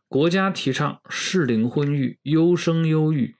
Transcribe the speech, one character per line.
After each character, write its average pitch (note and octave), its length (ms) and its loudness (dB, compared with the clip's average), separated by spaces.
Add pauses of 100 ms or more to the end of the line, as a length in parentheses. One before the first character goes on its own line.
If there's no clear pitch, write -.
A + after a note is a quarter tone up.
国 C#3+ 200 2
家 F#3+ 220 0
提 C#3+ 240 -4
倡 C#3+ 340 -4
适 - 380 -2
龄 A#2 240 0
婚 C#3+ 240 0
育、 C3 300 -2
优 D#3+ 320 2
生 E3 320 0
优 D#3 260 2
育 B2+ 260 -2